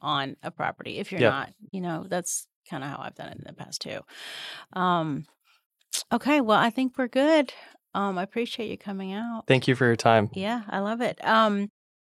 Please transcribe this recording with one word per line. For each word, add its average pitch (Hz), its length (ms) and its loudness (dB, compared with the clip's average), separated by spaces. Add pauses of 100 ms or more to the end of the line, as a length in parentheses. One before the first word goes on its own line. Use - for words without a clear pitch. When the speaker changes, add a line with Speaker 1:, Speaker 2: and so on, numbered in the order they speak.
Speaker 1:
on 143 420 -4
a - 80 -8
property - 460 -8
if - 160 -10
you're 147 80 0
Speaker 2:
Yeah. 117 80 8
Speaker 1:
not, 135 240 -4 (180)
you 190 80 -8
know, 175 300 -6
that's 180 360 -6 (200)
kinda 139 220 -10
how 139 120 -10
I've - 160 -12
done - 140 -14
it - 80 -16
in - 80 -16
the - 80 -18
past - 280 -12
too. - 200 -10 (720)
Um, 165 520 0 (840)
okay, 277 300 2
well, 214 180 4
I 226 120 4
think 262 260 -2
we're 254 100 0
good. 294 460 4 (400)
Um, 196 240 -2
I 180 60 -2
appreciate 233 460 -6
you - 80 -8
coming 190 360 -8
out. 226 340 -8
Speaker 2:
Thank 131 180 4
you 131 100 4
for 127 100 2
your 117 100 6
time. 113 380 6
Speaker 1:
Yeah, 214 340 -4
I 196 120 -4
love 214 200 -4
it. - 260 -4
Um, 208 440 2 (420)